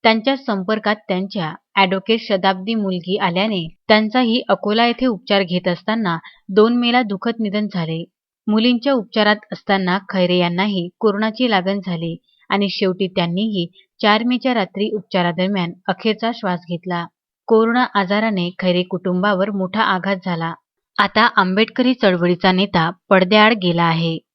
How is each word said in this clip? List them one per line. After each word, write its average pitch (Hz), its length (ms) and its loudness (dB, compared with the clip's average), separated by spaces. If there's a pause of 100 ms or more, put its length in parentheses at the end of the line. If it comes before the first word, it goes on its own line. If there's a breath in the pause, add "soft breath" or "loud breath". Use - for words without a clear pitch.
त्यांच्या 226 340 2
संपर्कात 214 600 -2 (120)
त्यांच्या 185 440 -4 (220)
ॲडव्होकेट 190 460 2
शताब्दी 190 540 -2
मुलगी 185 420 -4
आल्याने 185 600 -2 (120)
त्यांचाही 226 600 2
अकोला 208 380 0
येथे 233 200 -2
उपचार 202 360 0
घेत 180 260 -2
असताना 180 500 -2 (300 loud breath)
दोन 214 280 4
मेला 240 260 2
दुःखद 202 380 -4
निधन 214 340 -2
झाले. 165 300 -4 (420)
मुलींच्या 233 460 2
उपचारात 214 440 0 (160)
असताना 190 460 0 (100)
खैरे 180 280 2
यांनाही 180 520 0 (120)
कोरोनाची 220 500 0
लागण 196 360 0
झाली 170 300 -4 (320)
आणि 202 200 0
शेवटी 190 380 -2
त्यांनीही 185 600 -2 (360 soft breath)
चार 214 220 4
मेच्या 247 300 0
रात्री 208 360 -2
उपचारादरम्यान 180 840 -2 (160)
अखेरचा 220 460 -2
श्वास 180 260 -4 (100)
घेतला. 170 360 -6 (400)
कोरोना 233 480 2
आजाराने 202 640 0
खैरे 180 240 0
कुटुंबावर 185 680 -2
मोठा 190 300 -4
आघात 196 440 0
झाला. 165 300 -4 (440)
आता 208 240 2 (140)
आंबेडकरी 220 580 2
चळवळीचा 180 580 2
नेता 180 380 0 (200)
पडद्याआड 214 420 6 (100)
गेला 170 200 0
आहे. 165 360 0 (160)